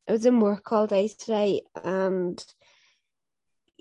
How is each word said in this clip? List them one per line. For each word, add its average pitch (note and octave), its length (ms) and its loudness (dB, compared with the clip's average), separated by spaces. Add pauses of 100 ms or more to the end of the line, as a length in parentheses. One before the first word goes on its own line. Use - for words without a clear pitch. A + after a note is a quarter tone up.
I F#3+ 60 0
was A3+ 120 -2
in B3 140 6
work G#3 320 0
all G#3+ 160 2
day G#3 220 0
today, G#3 540 -2 (200)
and F#3 580 -2 (1400)